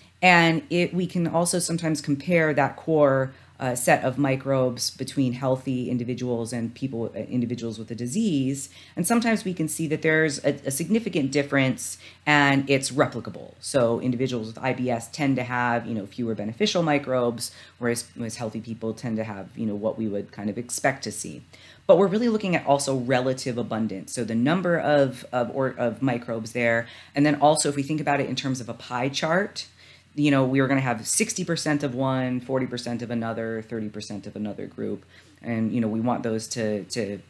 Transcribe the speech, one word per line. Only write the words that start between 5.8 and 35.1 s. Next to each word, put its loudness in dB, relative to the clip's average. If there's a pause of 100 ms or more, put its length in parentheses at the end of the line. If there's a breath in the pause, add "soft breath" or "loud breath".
individuals -2
and -4
people, -6
uh, -6
individuals -2
with -10
a -6
disease. -2 (260 loud breath)
And -2
sometimes 2
we -2
can -2
see -2
that -2
there's 2
a, 0
a -2
significant 0
difference 0 (260 loud breath)
and 6
it's 2
replicable. -2
So 2
individuals -2
with -12
I -2
B -2
S -4
tend 0
to -2
have, 0
you -6
know, -4
fewer -4
beneficial -2
microbes, 0 (260 loud breath)
whereas, -2 (100)
whereas -8
healthy -6
people -8
tend -4
to -2
have, -10
you -4
know, -2
what -2
we -4
would -4
kind -6
of -6
expect -4
to -6
see. -10 (420 loud breath)
But 8
we're 6
really 2
looking 0
at 0
also 2
relative 0
abundance. -4
So -4
the -4
number 2
of, 2
of, 0
or, 0 (100)
of 0
microbes -2
there. 2 (260 loud breath)
And 4
then 4
also 4
if -2
we -2
think -2
about 2
it -2
in -4
terms -4
of -10
a -8
pie -4
chart, -2 (460 loud breath)
you 2
know, 6
we 2
are 4
gonna 2
have -2
sixty -2
percent -2
of -2
one, 0
forty -2
percent -6
of -8
another, -4
thirty -6
percent -10
of -14
another -6
group. -8 (360 soft breath)